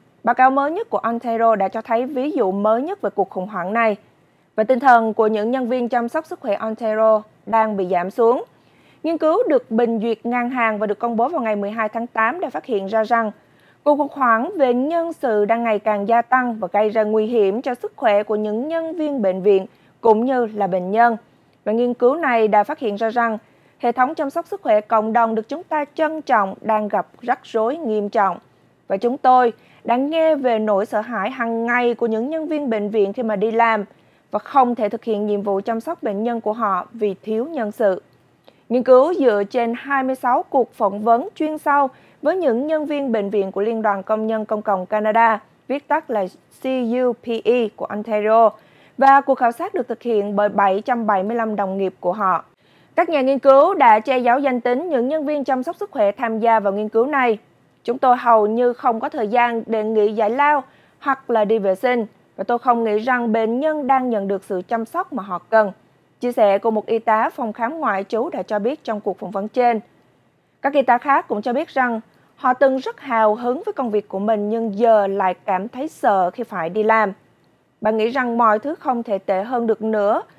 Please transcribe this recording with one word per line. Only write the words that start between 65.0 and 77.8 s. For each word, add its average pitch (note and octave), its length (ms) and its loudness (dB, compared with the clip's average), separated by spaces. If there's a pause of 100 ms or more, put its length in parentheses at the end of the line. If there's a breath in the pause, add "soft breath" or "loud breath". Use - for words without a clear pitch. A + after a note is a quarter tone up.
mà G3+ 100 -8
họ F#3+ 260 -8
cần", G#3+ 220 2 (480)
chia B3 120 -4
sẻ G#3 260 4
của A3 140 -2
một G#3+ 140 -2
y A3+ 140 -2
tá F3 300 0
phòng A#3+ 240 -8
khám C4 260 -6
ngoại G#3 240 -2
trú A#3 260 -4
đã G3+ 140 -6
cho G#3 160 -4
biết B3 240 -4
trong G#3+ 180 -6
cuộc - 180 -6
phỏng - 120 -10
vấn G#3 160 -6
trên. A#3+ 320 0 (800)
Các C#4 120 -2
y C#4+ 80 4
tá A#3+ 160 4
khác D4 300 0
cũng G#3+ 140 -4
cho A#3+ 120 -4
biết D4+ 140 -2
rằng A#3+ 340 -2 (340 soft breath)
họ B3+ 180 0
từng C4 240 2
rất A4 220 -8
hào A3 360 2
hứng B3 300 -4
với G4+ 80 -6
công B3+ 180 -6
việc G3+ 160 -2
của F#3+ 120 -6
mình G#3 300 -2
nhưng A3 300 -4
giờ A3 280 4
lại F#3+ 260 -2
cảm F#3+ 340 -4
thấy C4 200 -8
sợ G3 440 0
khi B3 120 -8
phải F3 260 -6
đi G#3 140 -2
làm. G#3+ 300 2 (680)